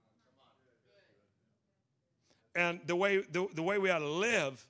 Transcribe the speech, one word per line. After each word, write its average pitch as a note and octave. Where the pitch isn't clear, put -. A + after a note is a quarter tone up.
And F3
the E3+
way, G3
the, F3+
the D#3+
way G3+
we F#3+
ought E3+
to D3+
live E3